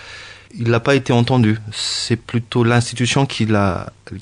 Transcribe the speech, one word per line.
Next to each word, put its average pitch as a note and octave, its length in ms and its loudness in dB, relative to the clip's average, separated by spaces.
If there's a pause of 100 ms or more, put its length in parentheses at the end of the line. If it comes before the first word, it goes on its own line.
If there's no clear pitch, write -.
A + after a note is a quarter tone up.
(580)
il A#2 120 0
n'a A#2 100 4
pas C#3+ 140 2
été C3 180 0
entendu. A#2+ 460 4 (120)
C'est - 460 -4
plutôt A#2+ 480 -2
l'institution A#2+ 640 2
qui - 180 -4
l'a, G2+ 480 0 (280)